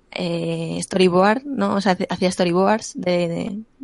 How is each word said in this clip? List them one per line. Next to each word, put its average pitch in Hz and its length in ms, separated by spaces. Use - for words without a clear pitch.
eh, 165 720
storyboard, 185 640
¿no? 208 300
O 202 60
sea, 196 100
hace-, 180 180
hacía 180 220
storyboards 190 640
de, 180 320
de, 175 320